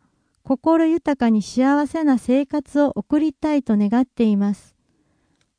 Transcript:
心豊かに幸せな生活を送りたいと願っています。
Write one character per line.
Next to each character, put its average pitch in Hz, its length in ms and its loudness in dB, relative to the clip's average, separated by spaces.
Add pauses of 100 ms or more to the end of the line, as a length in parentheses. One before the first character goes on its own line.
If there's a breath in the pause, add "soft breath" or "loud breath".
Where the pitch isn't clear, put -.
(440)
心 320 420 0
豊 320 300 -2
か 240 140 0
に 220 120 2
幸 277 460 0
せ 320 160 -6
な 269 140 2
生 262 280 -2
活 294 360 -4
を 285 140 2
送 294 240 -2
り 311 140 -2
た 302 220 -4
い 277 80 -2
と 214 140 -2
願 208 240 0
っ 254 40 -2
て - 180 -4
い 214 140 2
ま 202 160 0
す。 - 220 -16 (840)